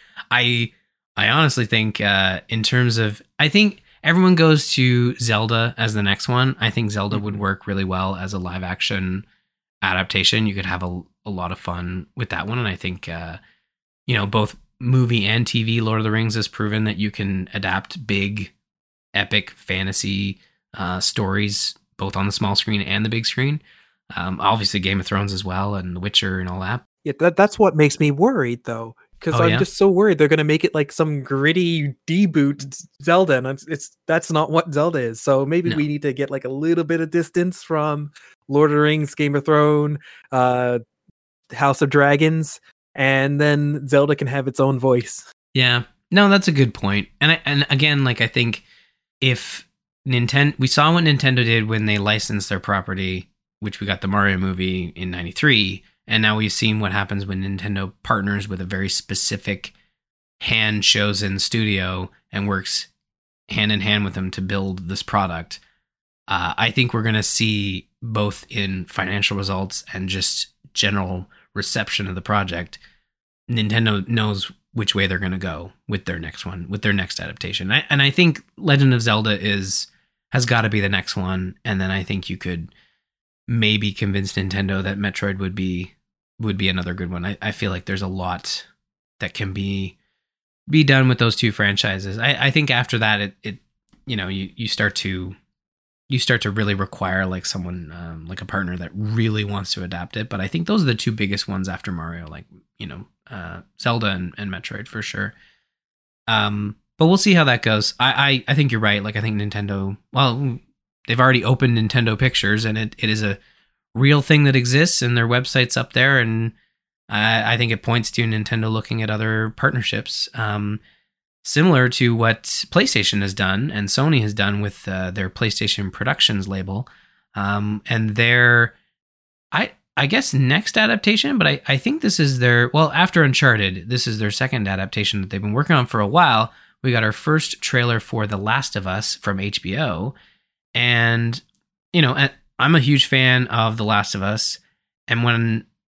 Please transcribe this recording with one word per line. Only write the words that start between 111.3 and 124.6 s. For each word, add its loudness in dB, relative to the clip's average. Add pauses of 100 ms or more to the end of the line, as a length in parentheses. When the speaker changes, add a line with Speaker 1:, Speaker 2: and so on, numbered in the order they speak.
Speaker 1:
opened 4
Nintendo 2
Pictures, 2
and -2
it, -6
it -2
is 0
a -2 (560)
real 6
thing 6
that 6
exists, 2
and 2
their 2
website's 0
up -4
there, 4
and 0 (560)
I, 2
I 2
think 0
it -6
points 0
to 0
Nintendo -2
looking -4
at -4
other -2
partnerships, -2
um, -4 (640)
similar 4
to 2
what 2
PlayStation 0
has -2
done 0
and -4
Sony 2
has 0
done 0
with, -6